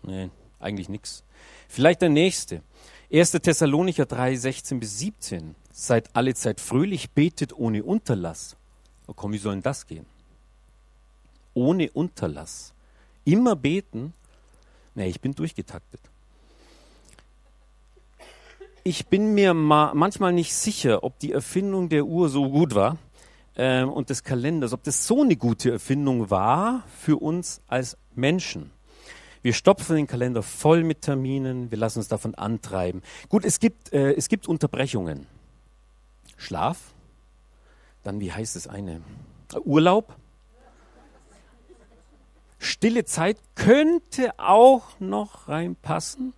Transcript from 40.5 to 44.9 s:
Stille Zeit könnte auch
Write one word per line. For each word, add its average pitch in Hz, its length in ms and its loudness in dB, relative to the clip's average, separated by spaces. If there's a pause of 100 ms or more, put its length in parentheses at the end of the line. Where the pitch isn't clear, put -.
Stille 226 460 0
Zeit 180 320 -2 (180)
könnte 294 840 4
auch 233 640 6